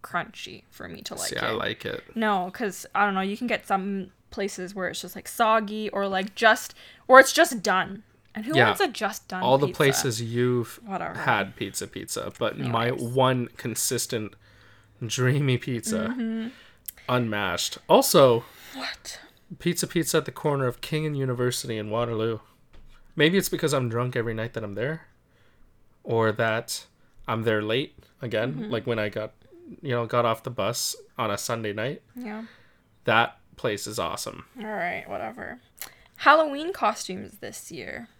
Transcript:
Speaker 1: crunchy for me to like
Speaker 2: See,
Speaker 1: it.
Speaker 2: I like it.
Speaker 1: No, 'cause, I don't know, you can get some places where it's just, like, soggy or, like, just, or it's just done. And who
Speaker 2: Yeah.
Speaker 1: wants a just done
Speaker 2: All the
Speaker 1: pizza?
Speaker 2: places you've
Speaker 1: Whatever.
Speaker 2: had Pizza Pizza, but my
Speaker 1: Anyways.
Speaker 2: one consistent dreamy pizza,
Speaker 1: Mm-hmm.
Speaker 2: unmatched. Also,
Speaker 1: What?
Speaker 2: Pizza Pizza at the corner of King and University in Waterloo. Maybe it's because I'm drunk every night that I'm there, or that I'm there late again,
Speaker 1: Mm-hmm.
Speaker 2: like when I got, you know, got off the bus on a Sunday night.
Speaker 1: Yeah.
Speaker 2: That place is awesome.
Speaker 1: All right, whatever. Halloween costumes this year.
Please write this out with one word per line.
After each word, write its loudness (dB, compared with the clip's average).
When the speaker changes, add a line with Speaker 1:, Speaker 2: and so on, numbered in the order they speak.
Speaker 1:
crunchy -10
for -16
me -16
to -10
like -6
Speaker 2:
See, -6
Speaker 1:
it. -2
Speaker 2:
I -2
like -4
it. -8
Speaker 1:
No, 0
'cause, -6
I 4
don't 0
know, 0
you -2
can -6
get -2
some -2
places -6
where -4
it's -6
just, -12
like, -14
soggy 2
or, -2
like, -2
just, 4
or 12
it's 10
just 4
done. 0
And -10
who -2
Speaker 2:
Yeah. 8
Speaker 1:
wants 2
a 4
just -6
done -6
Speaker 2:
All 6
the 4
Speaker 1:
pizza? -6
Speaker 2:
places 2
you've 0
Speaker 1:
Whatever. -8
Speaker 2:
had 0
Pizza -8
Pizza, -8
but -2
my -2
Speaker 1:
Anyways. -4
Speaker 2:
one 2
consistent -4
dreamy 2
pizza, -2
Speaker 1:
Mm-hmm. -4
Speaker 2:
unmatched. -2
Also, 6
Speaker 1:
What? -10
Speaker 2:
Pizza 0
Pizza 2
at 2
the -8
corner 0
of -2
King -2
and -2
University 0
in -4
Waterloo. 0
Maybe 6
it's 0
because 0
I'm 0
drunk -2
every -2
night -6
that -6
I'm -10
there, -4
or 2
that -2
I'm -2
there 2
late -2
again, -2
Speaker 1:
Mm-hmm. -8
Speaker 2:
like -2
when 0
I -2
got, -6
you -6
know, 0
got 2
off 0
the -8
bus -2
on -2
a -2
Sunday -4
night. -6
Speaker 1:
Yeah. -10
Speaker 2:
That 2
place -4
is -6
awesome. -6
Speaker 1:
All -10
right, -6
whatever. -10
Halloween 4
costumes -4
this -14
year. -12